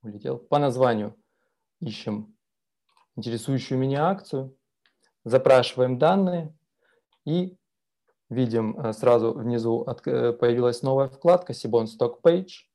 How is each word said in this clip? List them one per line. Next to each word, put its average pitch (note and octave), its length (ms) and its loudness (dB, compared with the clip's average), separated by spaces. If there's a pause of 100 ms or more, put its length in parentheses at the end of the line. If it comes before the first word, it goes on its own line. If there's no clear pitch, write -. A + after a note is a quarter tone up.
улетел. A2+ 340 -10
По - 220 -2
названию A#2+ 560 0 (640)
ищем G#2+ 580 -10 (760)
интересующую B2+ 640 -6
меня C#3 300 -2
акцию, C3+ 460 -8 (680)
запрашиваем B2+ 720 4
данные F3 580 0 (680)
и F3+ 320 -4 (720)
видим, A2+ 500 -2
э, A2 140 -4
сразу A#2 400 2
внизу A#2 480 -2
от-, - 260 -8
э, B2 260 0
появилась A#2+ 500 0
новая C3+ 260 0
вкладка E3+ 440 0
Сибон A2+ 320 0
Stock A#2+ 360 -6
Page. F3 520 0